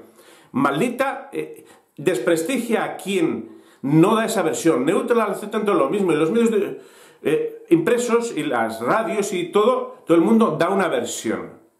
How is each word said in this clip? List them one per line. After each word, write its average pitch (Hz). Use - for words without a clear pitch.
Maldita, 165
eh, 156
desprestigia 180
a -
quien 165
no 160
da 220
esa 190
versión. 139
Neutral 208
hace 202
tanto 202
lo 143
mismo. 185
Y 151
los 156
medios 226
de, -
eh, 156
impresos 226
y 147
las 117
radios 196
y 175
todo, 233
todo 165
el 170
mundo 208
da 170
una 190
versión. 113